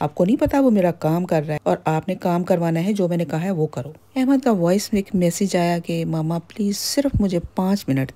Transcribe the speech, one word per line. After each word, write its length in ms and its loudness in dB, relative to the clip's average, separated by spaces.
आपको 240 0
नहीं 120 2
पता 220 0
वो 100 4
मेरा 220 4
काम 340 -2
कर 180 0
रहा 100 -6
है 140 -4
और 200 0
आपने 280 -2
काम 280 -2
करवाना 360 0
है, 140 0
जो 140 0
मैंने 180 -2
कहा 140 -4
है 120 -2
वो 140 0
करो।" 280 -8
अहमद 240 2
का 100 2
वॉइस 420 2
में 60 2
एक 160 -4
मैसेज 400 2
आया 240 2
कि, 260 -4
"मामा 320 -2
प्लीज 400 -4
सिर्फ 440 -2
मुझे 180 0
पाँच 500 -2
मिनट 260 -2